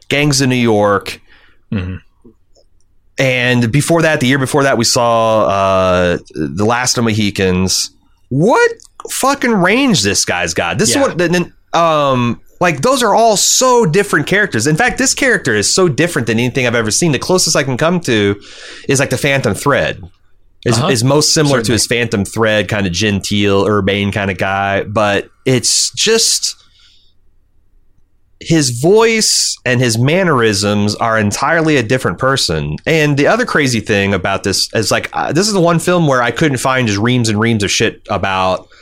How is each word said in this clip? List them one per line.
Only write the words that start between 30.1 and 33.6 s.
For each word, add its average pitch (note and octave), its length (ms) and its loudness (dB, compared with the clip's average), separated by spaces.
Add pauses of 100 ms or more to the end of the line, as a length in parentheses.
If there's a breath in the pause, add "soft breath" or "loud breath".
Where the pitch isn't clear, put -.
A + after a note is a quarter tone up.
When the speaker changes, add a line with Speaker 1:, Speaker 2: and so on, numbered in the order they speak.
Speaker 1:
are A2 220 0
entirely D3+ 580 0
a B2 60 2
different A2 360 -2
person. D#2+ 580 -2 (100)
And D3 320 2
the C#3+ 80 2
other A3+ 180 2
crazy C3 360 0